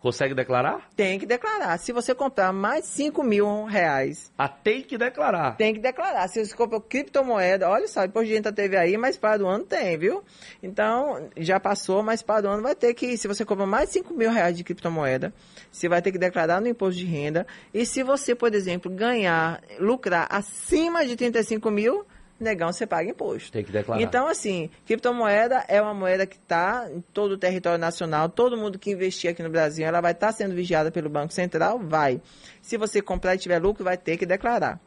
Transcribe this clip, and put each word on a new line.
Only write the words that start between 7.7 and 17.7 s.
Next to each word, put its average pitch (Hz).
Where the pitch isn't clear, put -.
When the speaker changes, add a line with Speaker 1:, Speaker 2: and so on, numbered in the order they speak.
Speaker 2:
só, 202
imposto 220
de 214
renda 214
teve 196
aí, 180
mas 254
para 214
do 196
ano 202
tem, 220
viu? 226
Então, 214
já 185
passou, 196
mas 220
para 214
do 202
ano 208
vai 254
ter 240
que, 247
se 214
você 202
compra 202
mais 226
cinco 370
mil 226
reais 175
de 175
criptomoeda, 160
você -
vai 175
ter 196
que 190
declarar 175
no 226
imposto 190
de 180
renda. 156